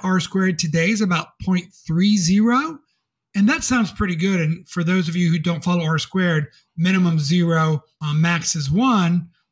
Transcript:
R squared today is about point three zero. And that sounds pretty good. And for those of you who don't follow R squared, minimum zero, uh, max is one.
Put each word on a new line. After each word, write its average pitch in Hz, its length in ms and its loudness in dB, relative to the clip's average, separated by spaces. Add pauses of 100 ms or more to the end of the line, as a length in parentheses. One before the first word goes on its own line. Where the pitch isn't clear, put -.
R 185 160 2
squared 185 400 -2
today 165 300 0
is 214 100 0
about 180 300 0 (120)
point 180 320 -2
three 196 440 0
zero. 233 600 0 (560)
And 202 140 4
that 311 140 0
sounds 233 300 0
pretty 180 240 -4
good. 185 240 0
And 160 280 -4
for - 140 -6
those 175 260 0
of 165 60 -6
you 175 160 0
who 175 80 0
don't 165 240 -4
follow 175 220 0
R 156 140 0
squared, 165 500 -2 (280)
minimum 175 420 2
zero, 160 640 0 (200)
uh, 147 120 -4
max 165 420 0
is 139 140 -4
one. 175 580 2 (240)